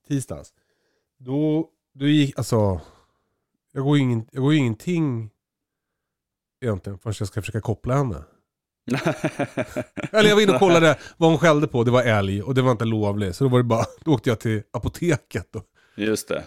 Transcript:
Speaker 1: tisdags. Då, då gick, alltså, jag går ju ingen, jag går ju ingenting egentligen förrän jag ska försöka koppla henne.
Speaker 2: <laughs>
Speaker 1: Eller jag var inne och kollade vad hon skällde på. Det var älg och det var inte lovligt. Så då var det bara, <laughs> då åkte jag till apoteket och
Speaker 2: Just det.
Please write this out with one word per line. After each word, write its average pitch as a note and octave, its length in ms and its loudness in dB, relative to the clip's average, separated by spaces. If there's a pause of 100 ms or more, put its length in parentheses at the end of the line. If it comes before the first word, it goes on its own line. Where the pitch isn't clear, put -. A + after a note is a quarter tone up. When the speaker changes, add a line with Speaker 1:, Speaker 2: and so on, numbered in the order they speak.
Speaker 1:
tisdags. A2 400 -8 (680)
Då, D3+ 500 -2 (260)
då C3+ 120 -4
gick, D3 320 2
alltså, G#2 420 0 (920)
jag C#3 120 -6
går D3 120 2
ju C#3 60 4
ingen, A#2 280 -2
jag C3 120 -6
går C#3+ 100 2
ju D#3 60 2
ingenting B2+ 720 -2 (1300)
egentligen G2+ 340 -4
förrän A2 200 -8
jag G#2 100 -4
ska - 140 -8
försöka - 180 -8
koppla A#2 340 -4
henne. A#2+ 280 -4 (680)
Speaker 2:
<laughs> C#3 120 -4 (1080)
Speaker 1:
Eller G#3+ 160 4
jag G#3 80 4
var G#3+ 60 4
inne G3 100 4
och - 60 0
kollade E3 400 4 (180)
vad E3 140 4
hon D#3 80 2
skällde D3+ 280 4
på. A#2 180 -2
Det B2 60 2
var B2 120 4
älg G2+ 400 0
och C3 120 -6
det C3 80 2
var B2+ 100 2
inte A2+ 120 -2
lovligt. G#2 520 -2
Så C#3 80 0
då C3 60 2
var B2 80 4
det B2 60 4
bara, A#2 280 0
<laughs> - 120 -20
då D#3+ 80 0
åkte B2+ 180 0
jag A2 100 -2
till A2 220 -2 (100)
apoteket C3+ 840 -6
och D3+ 80 -10 (320)
Speaker 2:
Just G#2+ 320 -4
det. D2 180 -6